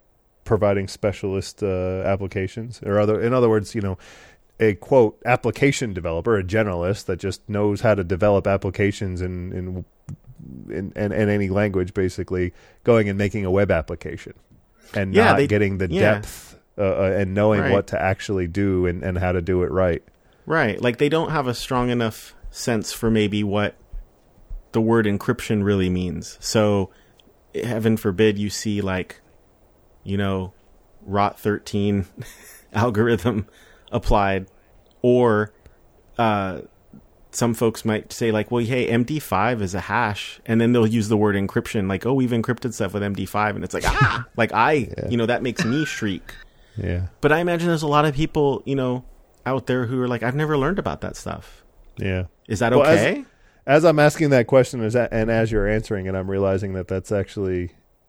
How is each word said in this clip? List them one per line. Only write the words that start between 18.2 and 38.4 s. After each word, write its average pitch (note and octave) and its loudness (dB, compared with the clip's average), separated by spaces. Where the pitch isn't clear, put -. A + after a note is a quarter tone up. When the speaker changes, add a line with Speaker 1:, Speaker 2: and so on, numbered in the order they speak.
Speaker 1:
do F#2 0
and, F2 -4
and F2+ -2
how F2+ 0
to F2+ 0
do F2+ 0
it - -2
right. F2+ 2
Speaker 2:
Right. D3 0
Like, B2 0
they D3 2
don't D#3+ 0
have D3 -2
a B2 -2
strong B2 -2
enough A#2+ -4
sense A2 -4
for - -2
maybe G#2 2
what G2+ -2
the A2+ 2
word A2+ 4
encryption G#2 -2
really G2 2
means. F2+ -4
So, G#2 2
heaven A2+ 0
forbid G#2 2
you G#2 -4
see, G#2 -4
like, F#2+ -4
you G2 -4
know, F#2+ -2
rot G2+ 0
thirteen G2+ 0
<laughs> - -20
algorithm A2 0
applied, G2 2
or, A#2+ 4
uh, G2+ 0
some A#2+ 0
folks A2+ -2
might A2 -4
say, A#2 -2
like, G#2+ -2